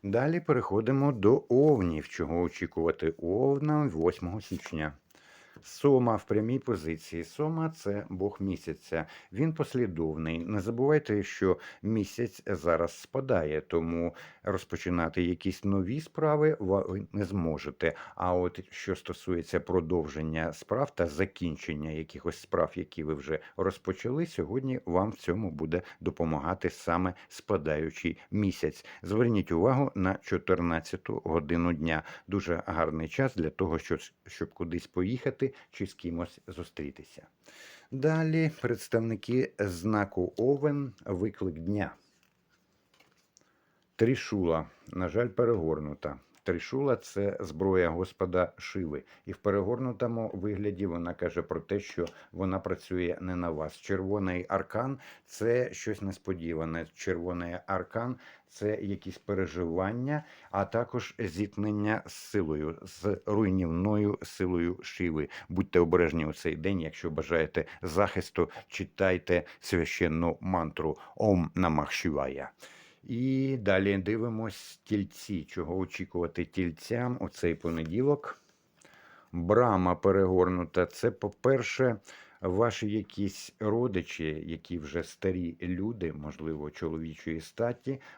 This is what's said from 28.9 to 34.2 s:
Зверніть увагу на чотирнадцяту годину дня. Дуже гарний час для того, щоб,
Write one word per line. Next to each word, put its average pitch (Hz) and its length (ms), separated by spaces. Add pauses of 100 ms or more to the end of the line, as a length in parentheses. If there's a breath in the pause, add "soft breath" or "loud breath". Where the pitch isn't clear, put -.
Зверніть 104 500
увагу 127 420
на 95 280
чотирнадцяту 85 1000
годину 85 480
дня. 78 300 (260 loud breath)
Дуже 90 380
гарний 80 420
час 131 260
для 80 160
того, 82 280
щоб, 78 200 (280)